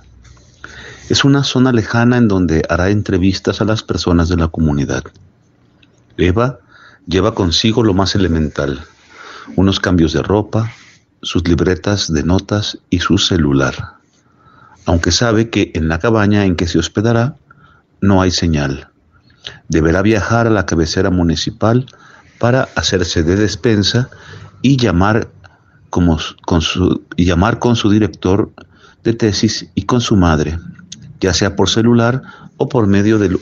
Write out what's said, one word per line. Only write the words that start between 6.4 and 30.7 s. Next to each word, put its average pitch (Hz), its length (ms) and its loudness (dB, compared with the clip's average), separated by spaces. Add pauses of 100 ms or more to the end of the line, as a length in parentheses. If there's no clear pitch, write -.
lleva 95 280 0
consigo 110 500 0
lo 107 80 2
más 92 220 0
elemental, 80 680 -2 (760)
unos 95 220 2
cambios 82 360 2
de 71 80 -2
ropa, 107 500 -2 (480)
sus - 260 -4
libretas 90 640 0
de 78 120 0
notas 95 560 -2 (100)
y 90 120 0
su 107 180 0
celular. 69 580 0 (1120)
Aunque 87 260 0
sabe 113 380 0
que 101 240 -2
en 80 140 -2
la 82 100 -2
cabaña 104 480 2
en 90 100 0
que 87 100 -2
se 82 120 -2
hospedará 117 580 -2 (640)
no 95 220 2
hay 95 80 2
señal. 76 580 -2 (800)
Deberá 82 340 2
viajar 113 460 2
a - 20 2
la 101 160 0
cabecera 87 440 0
municipal 92 760 0 (540)
para 123 340 0
hacerse 90 480 -2
de 87 140 0
despensa 107 720 0 (500)
y 131 160 2
llamar 107 520 2 (600)
como 85 300 0
s-, - 160 -12 (100)
con 85 180 0
su, - 420 -2 (100)
y 90 120 0
llamar 95 340 0
con 120 160 2
su 110 140 0
director 101 600 0 (540)
de 113 80 0
tesis 110 640 -2
y - 60 -2
con 123 180 0
su 117 160 0
madre, 80 420 2 (600)